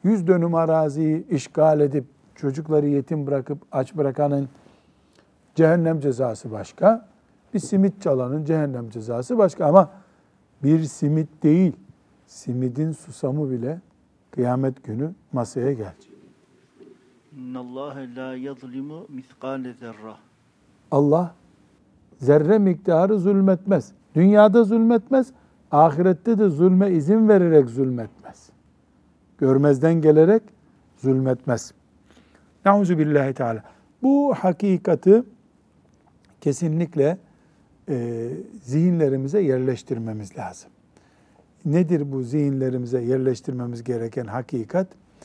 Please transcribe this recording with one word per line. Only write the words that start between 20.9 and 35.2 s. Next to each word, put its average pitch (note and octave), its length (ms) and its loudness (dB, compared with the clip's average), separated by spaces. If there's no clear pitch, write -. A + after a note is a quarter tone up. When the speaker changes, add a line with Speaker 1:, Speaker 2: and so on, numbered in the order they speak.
Speaker 1:
Allah D3 440 0
zerre D3+ 380 4
miktarı F#3+ 600 2
zulmetmez. F#3+ 720 0
Dünyada G#3 480 6
zulmetmez, A3+ 680 2
ahirette E3+ 680 2
de G#3 100 4
zulme F#3 420 4
izin F#3+ 380 2
vererek E3 400 6
zulmetmez. B2 800 -8
Görmezden C#3 560 2
gelerek D#3+ 500 4
zulmetmez. C3 760 -2
Nauzu G3 320 2
billahi C#3+ 360 0
teala. A#2 300 -6
Bu C#4 320 2
hakikati F#3 880 2